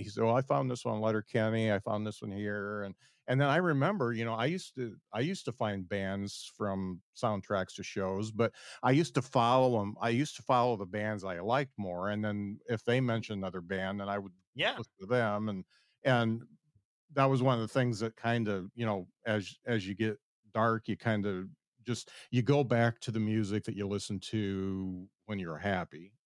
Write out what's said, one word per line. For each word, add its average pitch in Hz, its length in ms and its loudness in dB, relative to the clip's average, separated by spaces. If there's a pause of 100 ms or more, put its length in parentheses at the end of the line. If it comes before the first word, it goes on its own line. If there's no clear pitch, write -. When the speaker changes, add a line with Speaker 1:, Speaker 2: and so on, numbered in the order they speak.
Speaker 1:
he 95 80 -8
said, 110 140 0
"Oh, 113 100 4
I 135 80 2
found 139 280 0
this 120 140 -6
one, 110 160 -2
Letterkenny. 110 720 2
I 98 80 2
found 107 260 -4
this - 160 -8
one 104 100 -8
here." 104 520 -4
And, 95 100 -8 (320)
and 131 140 2
then 143 80 4
I 143 100 4
remember, 156 540 2
you 113 120 -2
know, 113 100 -2
I 117 120 0
used 180 300 -4
to, 113 200 -8 (160)
I 110 80 -2
used 180 260 -2
to 113 60 -4
find 98 360 -2
bands 98 680 -4
from 95 460 -2 (140)
soundtracks 101 600 -2
to 98 80 -10
shows, 101 480 -4
but 110 200 2 (300)
I 127 100 4
used 156 240 4
to 139 60 2
follow 127 600 4
'em. 104 180 -4
I 117 100 0
used 131 260 0
to - 60 -14
follow 123 340 4
the 98 100 -6
bands 104 380 -2
I 90 160 -4
liked 131 380 0
more. 92 320 -4
And 104 140 -2
then 104 440 -4
if 113 160 -2
they 123 160 2
mentioned 113 380 -2
another 92 240 -4
band, 95 380 -2
then 98 80 -4
I 101 100 0
would 98 140 -8 (220)
Speaker 2:
Yeah. 202 240 -2
Speaker 1:
listen - 220 -12
to 190 60 -12
them. 110 440 2
And, 95 140 -6 (400)
and 117 380 2 (720)
that 139 140 4
was 135 160 4
one 131 140 6
of 113 60 0
the 107 100 -2
things 123 280 2
that 113 160 -2
kind 117 320 0
of, 98 260 -2
you 117 120 -2
know, 98 220 -2 (180)
as, 107 400 -2
as 113 200 0
you 98 80 -4
get 110 240 0 (340)
dark, 113 360 2
you 101 80 0
kind 104 300 0
of 95 220 -2 (340)
just, - 280 -6 (200)
you 123 120 2
go 143 200 6
back 117 380 4
to - 100 -6
the 110 100 -2
music 107 440 0
that 110 120 -6
you 101 100 -2
listen 98 340 -4
to 95 880 -4 (180)
when 104 120 -4
you're 82 200 -6
happy. 92 540 -4 (140)